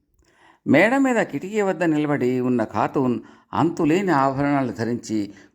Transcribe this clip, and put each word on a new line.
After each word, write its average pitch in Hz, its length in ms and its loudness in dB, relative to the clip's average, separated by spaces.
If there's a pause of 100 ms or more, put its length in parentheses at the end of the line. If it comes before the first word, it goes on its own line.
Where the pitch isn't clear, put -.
(680)
మేడ 196 300 4
మీద 254 260 2
కిటికీ 185 380 -4
వద్ద 180 220 0
నిలబడి 147 560 0
ఉన్న 123 240 0
ఖాతూన్ 127 560 -2 (340)
అంతులేని 165 580 0
ఆభరణాలు 135 600 0
ధరించి 110 600 -4 (220)